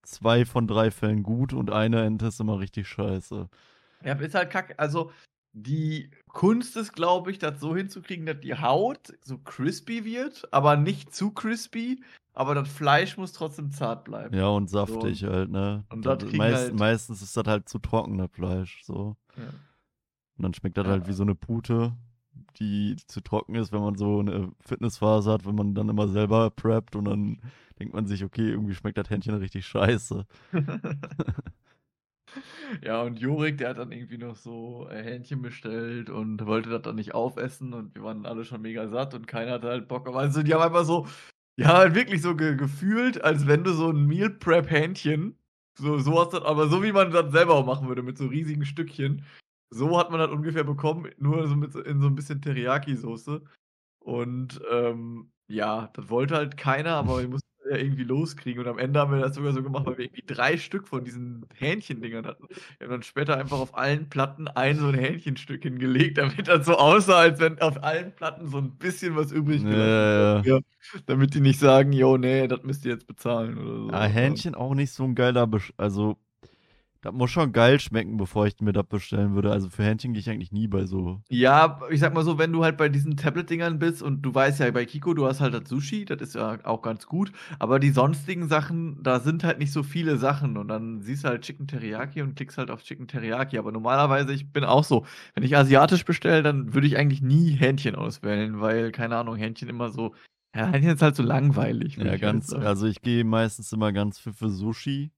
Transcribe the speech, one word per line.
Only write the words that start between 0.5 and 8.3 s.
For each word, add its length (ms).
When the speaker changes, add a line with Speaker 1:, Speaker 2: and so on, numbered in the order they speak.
Speaker 1:
drei 240
Fällen 320
gut 300
und 180
eine 340
Ente 220
ist 140
immer 200
richtig 280
scheiße. 600
Speaker 2:
Ja, 100
ist 200
halt 160
kacke. 280
Also, 340
die 580
Kunst 480
ist, 160
glaub 360
ich, 100
das 220
so 160
hinzukriegen, 500
dass 140